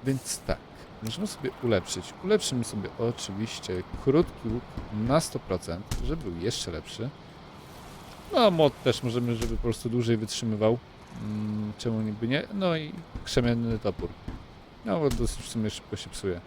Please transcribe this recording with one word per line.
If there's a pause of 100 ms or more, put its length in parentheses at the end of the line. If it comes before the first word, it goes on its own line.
Więc
tak, (440)
możemy
sobie (120)
ulepszyć. (100)
Ulepszymy
sobie (100)
oczywiście (220)
krótki
łuk (460)
na
sto
procent, (200)
żeby
był
jeszcze
lepszy. (1200)
No,
młot
też
możemy,
żeby
po
prostu
dłużej
wytrzymywał. (440)
Mm,
czemu
niby
nie? (120)
No
i (320)
krzemienny
topór. (760)
No,
bo
dosyć
w
sumie
szybko
się
psuje.